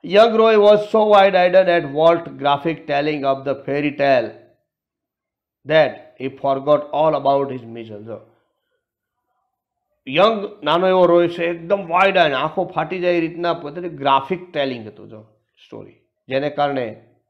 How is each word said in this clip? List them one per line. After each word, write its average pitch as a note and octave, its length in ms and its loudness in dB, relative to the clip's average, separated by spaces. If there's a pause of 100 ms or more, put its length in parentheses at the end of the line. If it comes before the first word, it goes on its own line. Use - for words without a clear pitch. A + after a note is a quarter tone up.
Young A3 320 4
Roy A3 220 4
was G#3 320 4
so A3+ 100 2 (100)
wide-eyed F#3 460 4
at E3+ 420 2
Walt E3+ 280 4 (120)
graphic C#3+ 500 -2
telling D3 440 -2
of C3+ 160 -4
the C3+ 60 -4 (120)
fairy C#3+ 260 -4
tale C3 380 0 (1400)
that D3+ 520 0
he C3+ 120 -8
forgot C#3 600 -2 (100)
all D#3 200 2
about C#3 320 0
his B2 140 -12 (100)
measles. G#2+ 320 -16
જો G#2+ 100 -14 (1900)
યંગ G3 320 0 (300)
નાનો F3+ 240 2
એવો F#3 120 4
રોય E3+ 220 4
છે, E3+ 220 -6
એકદમ F3 420 -4
વાઇડ F#3 260 2
આઈડ, C#3+ 220 2
આંખો D#3+ 260 -4 (120)
ફાટી E3 280 -6
જાય F3 160 0
એ - 60 -
રીતના E3+ 260 -4
પોતાની E3+ 480 -10
ગ્રાફિક C#3 400 0 (160)
ટેલિંગ B2+ 300 -6
હતું G#2+ 260 -20
જો G#2+ 80 -20 (440)
સ્ટોરી, G#2 300 -20 (320)
જેને C3+ 220 -4
કારણે C#3+ 380 -4 (420)